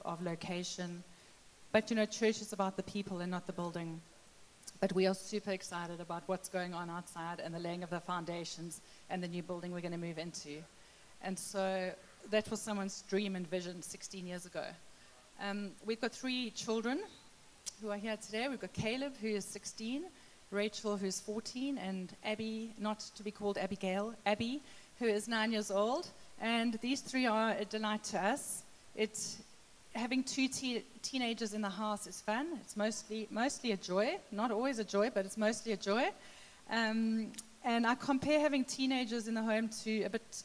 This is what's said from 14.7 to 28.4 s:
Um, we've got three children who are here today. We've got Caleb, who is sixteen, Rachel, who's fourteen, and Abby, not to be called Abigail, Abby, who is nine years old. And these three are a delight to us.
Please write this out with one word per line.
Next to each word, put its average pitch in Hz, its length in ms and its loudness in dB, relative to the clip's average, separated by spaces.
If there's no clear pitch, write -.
Um, 202 320 -2
we've 226 160 0
got 233 100 0
three 254 400 -2
children 233 520 0
who 208 120 -4
are 202 60 -2
here 214 200 -2
today. 220 300 -2
We've 269 120 -2
got 185 140 -8
Caleb, 262 480 0
who 214 60 0
is 208 180 0
sixteen, 240 600 -4
Rachel, 208 480 0
who's 190 220 0
fourteen, 254 580 -2
and 185 460 -4
Abby, 220 560 -2
not 214 220 0
to - 80 -12
be 208 60 -2
called 202 300 -2
Abigail, 196 560 0
Abby, 233 380 2
who 247 80 0
is 208 220 4
nine 226 240 4
years 214 180 0
old. 220 380 2
And 226 420 2
these 262 200 0
three 254 260 2
are 220 240 6
a 202 140 2
delight 214 400 0
to 196 140 0
us. 233 440 2